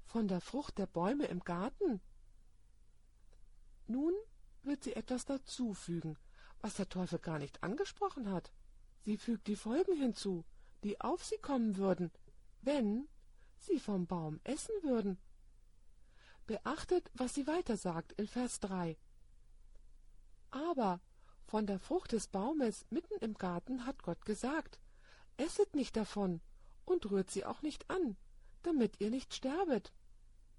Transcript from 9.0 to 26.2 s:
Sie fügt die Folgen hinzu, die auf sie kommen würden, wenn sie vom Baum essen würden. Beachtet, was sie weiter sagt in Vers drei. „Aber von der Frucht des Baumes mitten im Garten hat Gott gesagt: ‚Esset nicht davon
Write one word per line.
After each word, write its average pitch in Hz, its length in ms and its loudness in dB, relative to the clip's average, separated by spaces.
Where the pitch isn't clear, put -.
Sie 214 160 0
fügt - 300 -2
die 208 100 2
Folgen 330 400 2
hinzu, 202 480 0
die 202 180 0
auf 294 240 0
sie 440 140 -2
kommen 233 360 2
würden, 185 340 4
wenn 247 460 4
sie 320 220 2
vom 185 280 0
Baum 160 360 -2
essen 311 380 -2
würden. 220 380 2
Beachtet, 311 680 0
was 254 220 0
sie 277 100 2
weiter 311 320 2
sagt 165 360 -2
in 208 140 -2
Vers 247 320 -2
drei. 180 380 0
„Aber 254 500 2
von 214 200 2
der 196 140 0
Frucht - 320 0
des 214 160 2
Baumes 233 600 2
mitten 339 320 -2
im 220 140 -2
Garten 196 500 -2
hat 269 180 -4
Gott - 220 -4
gesagt: 254 540 -2
‚Esset 339 380 4
nicht 262 200 2
davon 196 460 2